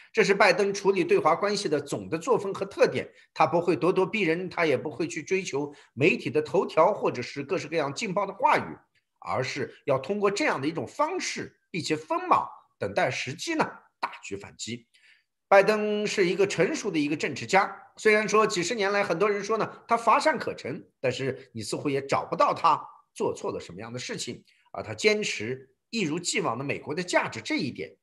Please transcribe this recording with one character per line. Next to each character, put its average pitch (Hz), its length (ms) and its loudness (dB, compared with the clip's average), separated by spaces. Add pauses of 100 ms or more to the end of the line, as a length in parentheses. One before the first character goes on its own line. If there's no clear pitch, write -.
(100)
这 208 140 4
是 190 100 4
拜 185 200 6
登 196 180 2
处 190 180 0
理 185 140 2
对 190 140 4
华 156 180 4
关 202 180 -2
系 185 140 -2
的 147 100 2
总 104 300 -6
的 160 100 -4
作 220 200 2
风 98 140 -4
和 - 120 -6
特 208 220 2
点， 123 200 -2 (280)
他 156 120 4
不 165 140 2
会 175 160 2
咄 175 160 2
咄 185 140 2
逼 208 160 -2
人， 170 260 0
他 175 160 -2
也 147 100 4
不 127 160 -2
会 165 160 -4
去 156 160 -8
追 190 200 -2
求 147 300 -6 (200)
媒 180 240 4
体 139 140 -6
的 147 100 0
头 185 260 0
条 185 280 4
或 190 180 0
者 120 80 -6
是 139 220 -8
各 151 160 -4
式 147 100 -8
各 165 80 -6
样 139 160 -2
劲 196 200 -6
爆 196 120 -2
的 196 80 -6
话 269 240 2
语， 90 200 -4 (440)
而 110 240 -2
是 - 280 -6 (120)
要 135 140 2
通 202 200 -4
过 202 120 2
这 285 160 0
样 170 140 0
的 139 60 -4
一 165 60 0
种 135 140 -6
方 320 340 -2
式， - 400 -8 (100)
避 165 120 -4
其 156 120 -2
锋 339 320 -4
芒， - 220 2 (300)
等 98 160 -4
待 160 160 2
时 127 240 -6
机 330 200 -6
呢， - 160 0 (300)
大 - 100 -6 (140)
举 98 100 -10
反 98 220 -14
击。 117 300 -12 (600)
拜 196 160 8
登 208 440 0
是 190 200 2
一 185 80 2
个 190 120 2
成 196 280 0
熟 226 160 -6
的 160 80 -2
一 147 80 2
个 147 80 -2
政 151 200 -4
治 120 120 -8
家， 196 240 4 (280)
虽 214 140 6
然 214 140 4
说 208 200 4
几 180 160 0
十 208 120 -2
年 202 160 0
来 202 140 2
很 175 120 -2
多 180 140 2
人 202 140 -2
说 214 140 0
呢， 185 120 -2 (160)
他 233 80 0
乏 226 240 4
善 285 200 2
可 90 160 -6
陈， 135 280 -10 (180)
但 123 120 0
是 131 400 -6
你 110 100 -10
似 160 140 -6
乎 139 140 -4
也 135 140 0
找 - 200 0
不 - 100 -8
到 226 200 4
他 151 280 2 (320)
做 147 200 -2
错 180 180 -6
了 90 80 -8
什 85 120 -14
么 90 80 -12
样 113 120 -10
的 123 60 -8
事 175 180 -8
情， 113 260 -10 (300)
而 95 100 -8
他 107 120 -10
坚 214 280 2
持 123 460 -6 (220)
一 226 100 -4
如 160 180 -2
既 170 220 -4
往 127 160 -2
的 135 80 -6
美 120 140 -4
国 147 160 -10
的 180 80 -4
价 247 260 0
值， - 140 -10
这 311 140 -4
一 165 140 -4
点 - 320 -10